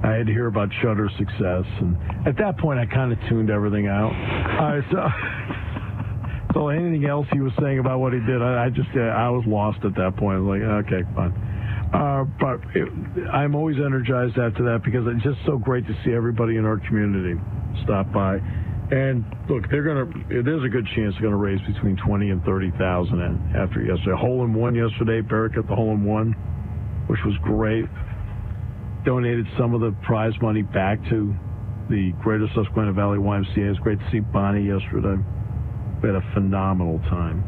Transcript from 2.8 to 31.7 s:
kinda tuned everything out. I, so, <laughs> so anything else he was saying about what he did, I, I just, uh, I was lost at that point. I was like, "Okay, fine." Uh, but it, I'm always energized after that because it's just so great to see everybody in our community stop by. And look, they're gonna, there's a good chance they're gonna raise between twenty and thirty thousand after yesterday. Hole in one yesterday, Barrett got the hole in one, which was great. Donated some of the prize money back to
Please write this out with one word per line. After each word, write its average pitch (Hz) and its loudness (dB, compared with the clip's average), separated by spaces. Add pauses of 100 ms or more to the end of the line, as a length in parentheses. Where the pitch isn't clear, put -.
kinda 123 0 (120)
tuned 113 2
everything 104 2
out. 104 2
I, 147 0 (100)
so, - 0 (1400)
<laughs> - -
so 151 4
anything 160 2
else 143 0
he 147 2
was 135 0
saying 139 2
about 131 2
what 127 2
he 127 2
did, 120 2
I, 120 2
I 120 2
just, 123 0
uh, 127 4
I 113 2
was 123 0
lost 104 2
at 98 0
that 95 2
point. 98 2
I - 0
was 98 2
like, 110 0 (160)
"Okay, 92 0 (140)
fine." 87 0 (600)
Uh, 139 2 (140)
but 127 0 (140)
it, - 2 (460)
I'm 143 2
always 151 0
energized 127 0
after 120 0
that 117 2
because 120 2
it's 120 0
just 139 0
so 143 2
great 123 0
to - -4 (100)
see 123 2
everybody 117 2
in 110 2
our 110 2
community 98 0 (420)
stop 98 0
by. 98 2 (500)
And 135 0 (240)
look, 127 0
they're 143 2
gonna, 143 0 (240)
there's 131 0
a 127 0
good 107 0
chance 107 0
they're 101 -4
gonna 104 2
raise 98 0
between 101 0
twenty 101 2
and 92 0
thirty 95 0
thousand 90 0 (340)
after - 0
yesterday. 92 0
Hole 123 2
in 113 2
one 120 2
yesterday, 113 0
Barrett 110 0
got 110 -2
the 101 0
hole 110 2
in 104 2
one, 107 2 (760)
which - 0
was 104 2
great. 110 0 (1120)
Donated 120 2 (120)
some 120 2
of 117 2
the 113 2 (140)
prize 110 2
money 107 2
back 98 0
to 104 2 (540)